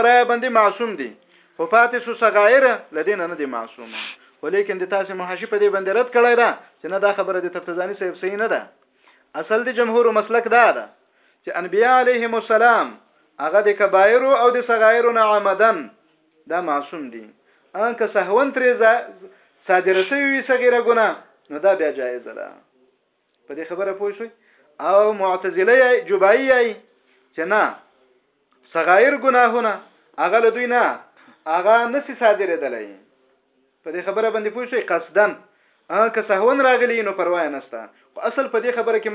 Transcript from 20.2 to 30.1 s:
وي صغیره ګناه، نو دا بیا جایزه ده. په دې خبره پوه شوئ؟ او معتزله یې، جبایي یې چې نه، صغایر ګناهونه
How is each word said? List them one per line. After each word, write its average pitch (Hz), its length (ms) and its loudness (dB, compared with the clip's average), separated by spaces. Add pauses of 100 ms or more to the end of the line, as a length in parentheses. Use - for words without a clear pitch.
وي 262 100 -4 (100)
صغیره 247 340 2
ګناه، 226 280 2 (360)
نو 143 80 -12
دا 190 220 2
بیا 151 180 -2
جایزه 123 400 -8
ده. 98 80 -12 (1040)
په 143 60 -14
دې 160 160 -12
خبره 190 280 -6
پوه 202 200 -4
شوئ؟ 226 120 -14 (500)
او 196 320 4 (100)
معتزله 185 600 0
یې، 247 100 4 (160)
جبایي 202 380 4
یې 240 300 2 (580)
چې 160 80 -8 (100)
نه، 190 220 0 (1000)
صغایر 190 400 4 (100)
ګناهونه 240 480 2 (500)